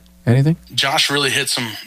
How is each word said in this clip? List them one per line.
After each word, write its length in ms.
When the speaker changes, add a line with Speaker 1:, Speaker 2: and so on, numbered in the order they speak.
Speaker 1:
anything? 320
Speaker 2:
Josh 380
really 180
hit 220
some, 200